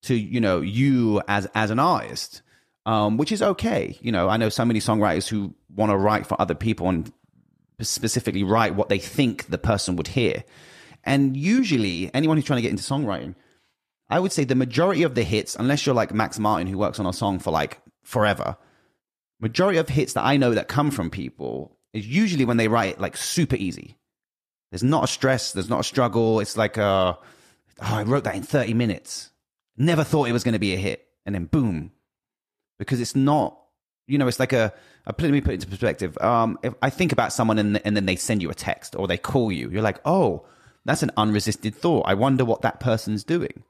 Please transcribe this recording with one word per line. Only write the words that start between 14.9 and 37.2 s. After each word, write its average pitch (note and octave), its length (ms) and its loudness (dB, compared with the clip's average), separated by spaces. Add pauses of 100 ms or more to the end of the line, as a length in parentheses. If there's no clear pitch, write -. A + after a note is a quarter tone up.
of C#3 100 0
the A#2+ 80 2
hits, G#2 320 -2
unless C3+ 320 0
you're C#3 80 2
like A2 180 2
Max A2 280 -2
Martin, G#2 260 0
who F#2+ 100 -4
works G2 220 -2
on G2+ 80 -2
a F2 60 -2
song G2 260 -2
for, E2+ 140 -2
like, D2 280 -2 (220)
forever, - 540 0 (840)
majority E3 380 0
of D#3+ 100 0
hits C#3 260 0
that - 100 -2
I C#3 120 4
know B2 180 4
that - 140 -2
come D3 220 2
from F#2 180 -4
people C2+ 680 -8 (140)
is G#2+ 140 -8
usually E3 380 2
when A#2 120 2
they A2+ 120 2
write G#2+ 260 2
it, - 60 -12
like, - 160 -4
super - 400 0
easy. - 400 -8 (720)
There's F#2+ 120 -6
not C#3 220 2
a - 20 0
stress, - 460 0
there's F#2+ 180 -4
not G#2+ 100 0
a - 40 -2
struggle. A2+ 560 2
It's G#2 160 -6
like, G#2+ 220 0
uh, F#2+ 360 2 (680)
"Oh, G#2+ 140 -2
I G#2+ 80 -2
wrote C3 220 0
that G2 100 -4
in F#2+ 80 -8
thirty A#2 320 0
minutes. - 560 -4 (460)
Never D#3 260 2
thought D3 260 2
it A#2 40 2
was A#2+ 100 0
gonna A2+ 160 2
be F#2+ 160 0
a F2+ 40 -4
hit." F#2 280 -4 (180)
And G2 100 -6
then F2 100 -4
boom. G2 480 -2 (840)
Because B2 220 -2
it's A#2 140 -6
not, C#3 420 2 (520)
you C#3 100 0
know, C3+ 80 2
it's B2 140 -2
like C3 120 0
a, A2 200 2 (340)
a, - 100 -8
let D#3 140 0
me C#3+ 100 2
put - 120 0
it - 20 -2
into F#2 140 -8
perspective. F#2+ 500 -4
Um, A2+ 460 0
if A#2 180 -4
I C#3 80 2
think F3 220 -2
about A#2+ 200 0